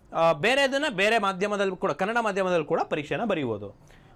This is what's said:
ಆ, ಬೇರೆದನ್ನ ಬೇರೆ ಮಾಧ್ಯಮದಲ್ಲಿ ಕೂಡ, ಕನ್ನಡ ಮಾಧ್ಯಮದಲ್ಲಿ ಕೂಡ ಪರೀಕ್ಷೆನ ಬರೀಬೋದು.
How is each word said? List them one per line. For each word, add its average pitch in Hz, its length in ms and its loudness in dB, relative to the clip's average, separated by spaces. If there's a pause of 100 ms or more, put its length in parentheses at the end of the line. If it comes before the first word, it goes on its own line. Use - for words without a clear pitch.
(140)
ಆ, 165 180 4
ಬೇರೆದನ್ನ 269 580 2
ಬೇರೆ 208 280 2
ಮಾಧ್ಯಮದಲ್ಲಿ 196 580 -2
ಕೂಡ, 175 160 -2
ಕನ್ನಡ 196 300 -2
ಮಾಧ್ಯಮದಲ್ಲಿ 185 440 0
ಕೂಡ 165 180 0
ಪರೀಕ್ಷೆನ 156 400 -4
ಬರೀಬೋದು. 120 520 -4 (400)